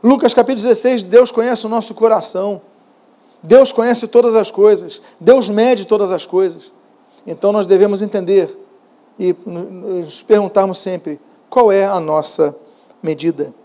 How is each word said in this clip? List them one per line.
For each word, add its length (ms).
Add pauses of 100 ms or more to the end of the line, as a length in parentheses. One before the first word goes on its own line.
Lucas 300
capítulo 300
dezesseis, 400
Deus 280
conhece 360
o 20
nosso 240
coração. 680 (800)
Deus 280
conhece 360
todas 260
as 160
coisas. 540 (160)
Deus 300
mede 360
todas 260
as 140
coisas. 460 (540)
Então 260
nós 160
devemos 340
entender 560 (600)
e 160 (100)
nos 760
perguntarmos 560
sempre 400 (300)
qual 220
é 140
a 140
nossa 560 (480)
medida. 500 (120)